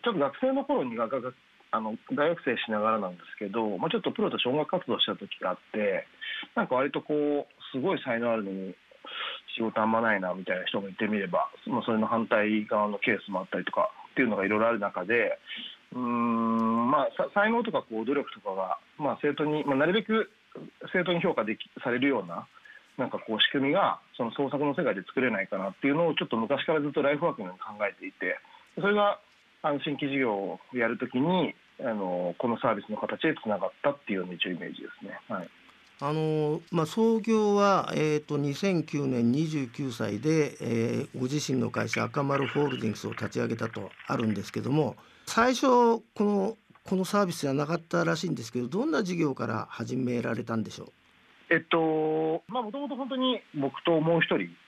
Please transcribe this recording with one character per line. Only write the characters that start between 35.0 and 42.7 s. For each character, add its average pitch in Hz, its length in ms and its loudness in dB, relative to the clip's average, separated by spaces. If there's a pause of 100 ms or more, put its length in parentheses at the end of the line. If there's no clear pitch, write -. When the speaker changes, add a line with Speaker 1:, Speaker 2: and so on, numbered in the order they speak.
Speaker 1:
す - 40 -14
ね。 - 220 -12
は 95 160 -6
い。 - 60 -14 (500)
Speaker 2:
あ 143 140 -2
の、 156 480 0 (100)
ま 170 120 2
あ、 - 20 2
創 226 340 4
業 214 360 4
は、 202 380 6
え 151 240 2
ー 147 60 -2
と、 147 140 -2
二 143 160 0
千 175 320 2
九 143 200 -2
年、 120 280 4
二 160 140 2
十 147 200 -2
九 131 240 -6
歳 104 300 -2
で、 151 400 2
え 117 520 0
ー、 127 60 -8
ご 127 40 0
自 139 300 -2
身 127 60 2
の 113 120 0
会 110 180 -2
社、 113 160 0
赤 127 180 -2
丸 139 240 0
ホ 143 140 0
ー 147 80 2
ル 127 100 -6